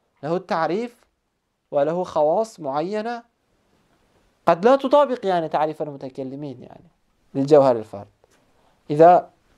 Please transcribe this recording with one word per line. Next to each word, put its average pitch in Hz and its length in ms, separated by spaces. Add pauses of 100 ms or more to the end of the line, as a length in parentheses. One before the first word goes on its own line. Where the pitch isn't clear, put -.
(240)
له 165 120
التعريف 185 600 (760)
وله 156 320
خواص 175 560
معينة 208 640 (1200)
قد 175 200
لا 254 100
تطابق، 262 500
يعني، 170 240
تعريف 156 320
المتكلمين، 135 840
يعني، - 260 (460)
للجوهر 135 400
الفرد. 104 320 (840)
إذا 160 400 (280)